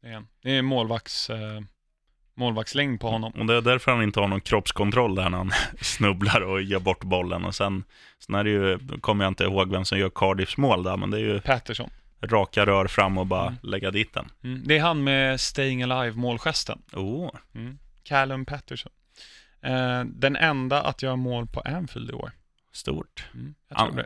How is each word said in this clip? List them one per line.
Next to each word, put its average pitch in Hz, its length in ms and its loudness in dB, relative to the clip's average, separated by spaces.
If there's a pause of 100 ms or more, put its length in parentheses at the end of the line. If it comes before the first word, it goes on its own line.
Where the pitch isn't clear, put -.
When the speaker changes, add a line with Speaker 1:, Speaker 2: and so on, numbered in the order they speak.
Speaker 1:
Det 120 80 -20
är 113 40 -12
han. 107 140 -14 (160)
Det 127 140 -2
är 131 40 2
målvakts-, 120 680 -2 (280)
eh, 107 60 -12 (720)
målvaktslängd 123 680 0
på 117 80 -2
honom. 113 220 -2
Speaker 2:
Och 110 140 -4
det 113 80 4
är 120 80 4
därför 127 300 4
han 117 120 4
inte 104 160 2
har 101 80 4
någon 98 140 0
kroppskontroll 104 720 2
där 92 140 0
när 90 80 -2
han 92 140 -2 (140)
<laughs> - 160 -10
snubblar 101 600 2
och 95 200 0
ger 98 180 0
bort 92 240 0
bollen. 90 420 0
Och 92 100 -4
sen, 98 280 -2 (360)
sen - 160 -6
är 101 80 2
det 107 60 2
ju, 98 300 2 (220)
kommer 104 240 2
jag 95 60 2
inte 92 120 -2
ihåg 95 280 2
vem 95 140 0
som 98 140 0
gör 98 160 2
Cardiffs 95 420 2
mål 113 260 4
där, 92 140 -2
men 98 140 -2
det 104 60 -2
är 110 40 -2
ju 104 200 0
Speaker 1:
Patterson. 120 480 -2 (320)
Speaker 2:
raka 104 440 4
rör 98 220 4
fram 95 300 4
och 92 100 0
bara 92 200 0
Speaker 1:
Mm. 123 160 -6
Speaker 2:
lägga 98 280 -4
dit 104 220 -2
den. - 160 -6 (140)
Speaker 1:
Mm. 127 220 -8
Det 151 120 4
är 147 40 2
han 160 220 2
med 135 380 2
Staying 131 420 -2
Alive-målgesten. 123 960 -2 (120)
Speaker 2:
Oh. 120 360 -6 (260)
Speaker 1:
Mm. 123 240 -12 (240)
Callum 135 420 0
Patterson. - 460 -12 (680)
Eh, 127 440 0
den 131 300 0
enda 139 460 0
att - 220 -4
göra 131 120 -2
mål 123 320 -4
på - 140 -8
Anfield 131 480 -8
i - 40 -10
år. - 180 -10 (400)
Speaker 2:
Stort. - 600 -8
Speaker 1:
Mm, 131 220 -14 (140)
jag - 80 -4
tror 110 120 4
Speaker 2:
An- 127 160 -4